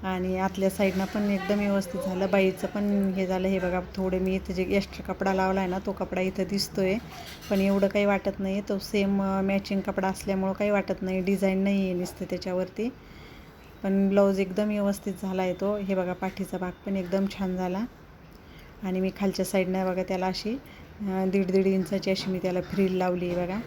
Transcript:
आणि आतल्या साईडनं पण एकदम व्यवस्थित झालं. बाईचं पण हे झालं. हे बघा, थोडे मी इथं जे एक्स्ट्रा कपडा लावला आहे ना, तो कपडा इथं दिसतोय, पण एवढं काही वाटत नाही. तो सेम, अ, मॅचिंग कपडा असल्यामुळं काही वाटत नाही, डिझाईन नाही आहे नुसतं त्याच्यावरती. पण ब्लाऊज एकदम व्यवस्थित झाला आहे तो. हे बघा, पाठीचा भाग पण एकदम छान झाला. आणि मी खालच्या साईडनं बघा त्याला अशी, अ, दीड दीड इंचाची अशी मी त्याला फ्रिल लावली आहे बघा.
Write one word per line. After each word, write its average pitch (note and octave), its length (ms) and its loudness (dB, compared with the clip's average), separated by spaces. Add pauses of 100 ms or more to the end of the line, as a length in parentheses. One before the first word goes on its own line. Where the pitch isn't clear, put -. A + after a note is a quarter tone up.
आणि F#3 360 0
आतल्या F#3+ 300 2
साईडनं F#3+ 360 2
पण G#3 160 -2
एकदम G3+ 360 2
व्यवस्थित G3 480 0
झालं. F#3+ 260 0
बाईचं F#3+ 360 2
पण G3+ 480 0
हे F#3+ 120 0
झालं. F#3 200 0
हे F#3+ 120 2
बघा, F3+ 220 0 (140)
थोडे F#3 240 0
मी F#3 160 2
इथं F#3 180 -4
जे F3+ 100 0
एक्स्ट्रा G3 500 -2
कपडा F#3+ 200 0
लावला F#3+ 260 2
आहे F#3 100 0
ना, F#3 100 -2
तो G3 120 -6
कपडा F#3 300 -4
इथं F#3+ 280 0
दिसतोय, G3 460 0 (540)
पण G3+ 100 2
एवढं G3 280 4
काही G3+ 180 2
वाटत G3 340 2
नाही. G3 300 -2
तो G3 100 0
सेम, G3 440 0
अ, F#3+ 180 0
मॅचिंग G3 400 0
कपडा F#3+ 260 2
असल्यामुळं F#3+ 460 0
काही G#3 180 2
वाटत G3 300 0
नाही, F#3 200 0
डिझाईन F#3+ 360 2
नाही G3 260 2
आहे F#3 100 0
नुसतं F3+ 360 -4
त्याच्यावरती. F#3 600 -2 (960)
पण G3 260 4
ब्लाऊज G3 300 6
एकदम G3 280 0
व्यवस्थित G3+ 540 0
झाला F#3+ 200 -2
आहे F#3 120 0
तो. G3+ 240 -2
हे G3 180 -2
बघा, F3+ 180 0
पाठीचा F#3+ 440 -6
भाग F3+ 140 -4 (140)
पण G3 100 -2
एकदम F#3+ 300 0 (120)
छान F#3 200 -2
झाला. F#3 280 -2 (960)
आणि F#3 180 -2
मी F#3 180 0
खालच्या F#3+ 260 0
साईडनं F#3 400 0
बघा F#3 180 0
त्याला F#3 240 -2
अशी, F#3 240 -4 (500)
अ, F#3+ 240 -2
दीड F#3+ 260 0
दीड F#3+ 160 4
इंचाची F#3+ 440 2
अशी F#3+ 200 -2
मी F#3 80 -2
त्याला F3+ 220 0
फ्रिल F#3 320 0
लावली F3+ 360 0
आहे F3 160 0
बघा. F#3 220 -4